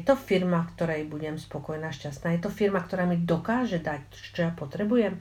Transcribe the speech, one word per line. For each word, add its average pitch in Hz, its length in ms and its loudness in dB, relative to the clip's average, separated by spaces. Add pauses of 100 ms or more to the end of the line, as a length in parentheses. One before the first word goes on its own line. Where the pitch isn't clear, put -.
to 269 160 6
firma, 180 480 2
v 170 80 -12
ktorej 160 320 -2
budem 151 320 -6
spokojná, 156 560 -8
šťastná? 151 400 -2
Je 170 80 0
to 208 80 -2
firma, 196 320 2
ktorá 180 240 0
mi 175 80 2
dokáže 175 640 2
dať, 147 240 -4 (320)
čo 175 80 0
ja 165 80 2
potrebujem? 202 720 0